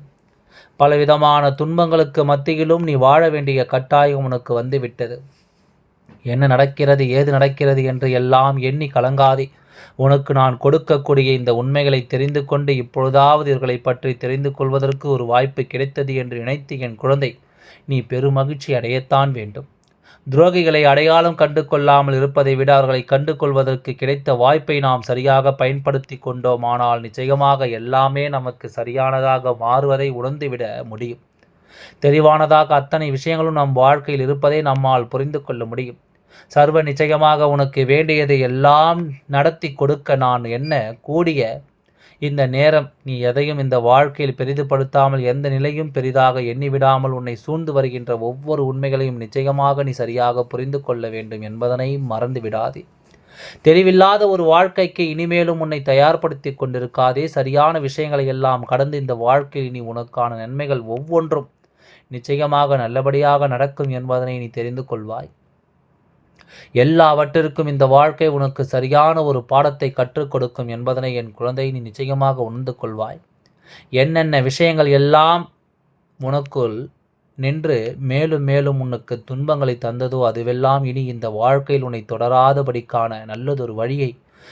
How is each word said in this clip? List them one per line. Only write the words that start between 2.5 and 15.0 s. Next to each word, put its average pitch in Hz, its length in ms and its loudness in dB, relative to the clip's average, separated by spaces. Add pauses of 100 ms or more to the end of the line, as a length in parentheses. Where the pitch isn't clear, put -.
நீ 156 160 -2
வாழ 139 300 6
வேண்டிய 139 360 -2
கட்டாயம் 139 600 0
உனக்கு 127 280 -6
வந்துவிட்டது. 120 640 -6 (1080)
என்ன 123 220 0
நடக்கிறது, 139 640 2
ஏது 143 200 2
நடக்கிறது 139 540 2
என்று 131 280 -2
எல்லாம் 131 500 2
எண்ணி 143 260 -4
கலங்காதே. 135 580 2 (520)
உனக்கு 139 340 2
நான் 131 260 2
கொடுக்கக்கூடிய 143 760 2
இந்த 123 220 0
உண்மைகளை 135 500 0
தெரிந்து 139 380 -2
கொண்டு 143 340 -2
இப்பொழுதாவது 139 720 2
இவர்களை 127 300 -2
பற்றி 127 380 -4
தெரிந்து 135 340 -4
கொள்வதற்கு 139 580 -2